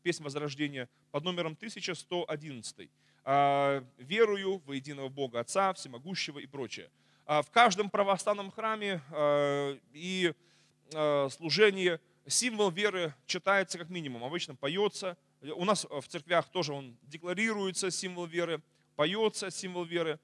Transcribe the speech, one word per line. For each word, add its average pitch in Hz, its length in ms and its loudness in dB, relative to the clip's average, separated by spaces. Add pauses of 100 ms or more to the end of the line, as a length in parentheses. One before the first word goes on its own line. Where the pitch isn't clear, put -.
песнь 165 200 -2
Возрождения, 143 640 -4 (220)
под 147 120 -4
номером 170 320 -4
тысяча 190 400 -8
сто 175 340 -4
одиннадцатый. 143 600 -10 (360)
А, 139 580 4 (140)
«Верую 196 680 2
во 139 100 -10
единого 135 340 -6
Бога 131 320 -2
Отца, 190 320 2
Всемогущего» 143 680 -8
и - 80 -14
прочее. 131 420 -10 (360)
А, 151 160 4
в - 100 -8
каждом 208 380 6
православном 196 600 2
храме, 214 500 -4 (100)
а, 143 680 2 (160)
и, 175 400 0 (600)
а, 147 360 2
служении 180 680 4 (280)
символ 208 440 2
веры 185 420 0 (120)
читается 190 520 0
как 170 120 -12
минимум, 139 340 -8
обычно 151 320 -6
поется. 180 600 -2 (240)
У 170 240 -6
нас 202 240 2
в 143 180 -8
церквях 170 420 0
тоже 151 240 -2
он 131 300 -12
декларируется, 185 880 -2
символ 175 340 -6
веры, 165 360 -4 (360)
поется 196 540 0
символ 180 340 -6
веры. 165 380 -2